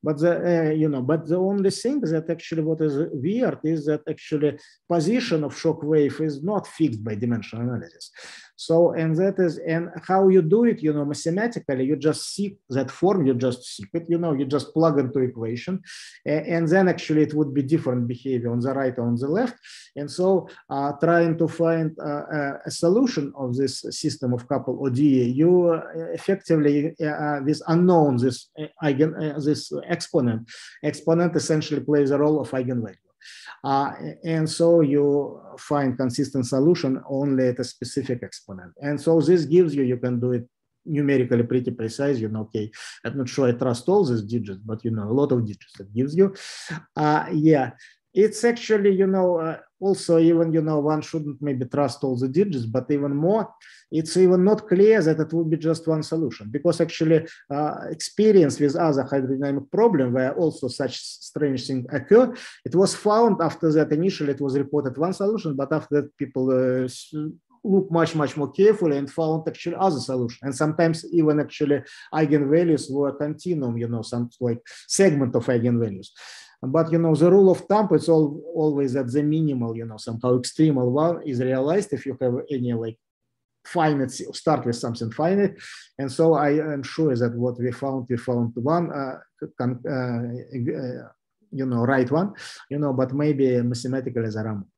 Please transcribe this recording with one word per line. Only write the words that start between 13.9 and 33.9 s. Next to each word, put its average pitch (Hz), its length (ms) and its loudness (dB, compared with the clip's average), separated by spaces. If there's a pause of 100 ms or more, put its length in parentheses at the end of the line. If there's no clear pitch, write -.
it, 165 140 -6
you 170 100 0
know, 170 140 -2
you 135 140 -2
just 139 280 -4
plug 160 240 4
into 135 220 0
equation, 120 600 -4 (460)
a-, 151 180 -2 (100)
and 165 120 0
then 185 220 4
actually 156 340 0
it 147 120 0
would 147 200 0
be 143 80 0
different 127 460 0
behavior 123 420 -4
on 120 80 -2
the 131 160 -2
right 131 240 -2
or 117 80 -2
on 120 80 0
the 127 140 -4
left. 233 260 -2 (400)
And 143 160 -10
so, 180 380 0 (200)
uh, 139 220 -2 (100)
trying 170 380 4
to 165 80 2
find, 160 540 -2
uh, 147 240 -6 (100)
uh, 143 320 -4
a 151 60 -8
solution 170 640 0
of 127 200 -4
this 135 340 -4
system 127 420 -4
of 120 160 -6
couple 127 360 -4
O 135 40 0
D, 131 420 4
you, 170 380 4
uh, 165 140 0 (300)
effectively, 156 880 0
uh, 160 60 -2
uh, 151 380 -4
this 151 240 0
unknown, 165 480 6
this, 127 320 -2 (120)
uh, 151 60 -10 (160)
eigen, 151 540 0
uh, - 20 -8
this 147 340 -2 (160)
exponent, 123 640 -2 (320)
exponent 165 540 0
essentially 151 440 -2
plays 139 300 2
a 143 80 2
role 147 220 2
of 127 100 -8
eigenvalue. 123 460 -4 (680)
Uh, 139 260 0 (340)